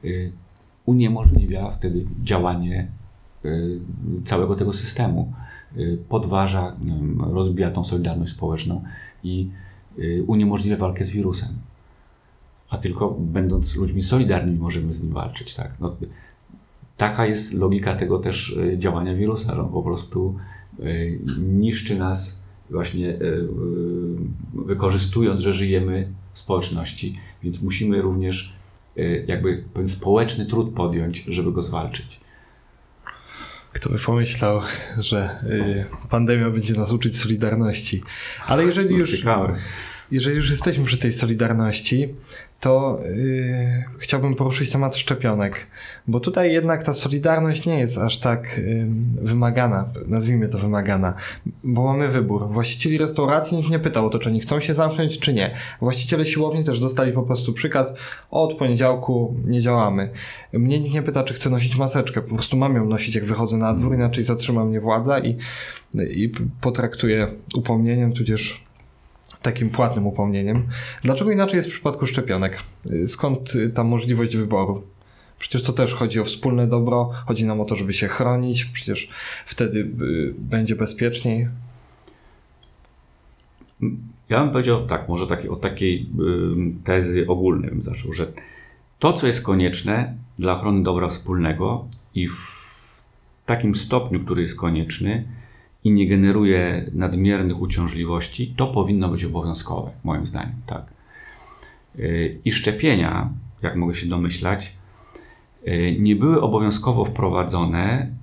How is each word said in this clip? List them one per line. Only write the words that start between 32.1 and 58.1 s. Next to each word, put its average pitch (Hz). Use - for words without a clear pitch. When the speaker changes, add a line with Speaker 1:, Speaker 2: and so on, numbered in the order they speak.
Speaker 2:
Kto -
by 113
pomyślał, 113
że, 98
yy, 101
pandemia 117
będzie 110
nas 107
uczyć 117
solidarności. 107
Ale 147
jeżeli 180
Speaker 1:
No, 185
Speaker 2:
już 170
Speaker 1:
ciekawe. 98
Speaker 2:
jeżeli 135
już 147
jesteśmy 139
przy 123
tej 117
solidarności, 113
to, 131
yy, 123
chciałbym 135
poruszyć 131
temat 135
szczepionek, 110
bo 120
tutaj 180
jednak 165
ta 151
solidarność 156
nie 165
jest 120
aż 110
tak, 120
ym, 113
wymagana, 117
nazwijmy 113
to 101
wymagana, 98
bo 123
mamy 139
wybór. 104
Właścicieli 117
restauracji 156
nikt 160
nie 160
pytał 113
o 110
to, 113
czy 117
oni 110
chcą 147
się 151
zamknąć, 156
czy -
nie. 101
Właściciele 127
siłowni 156
też 123
dostali 127
po 123
prostu 123
przykaz: 131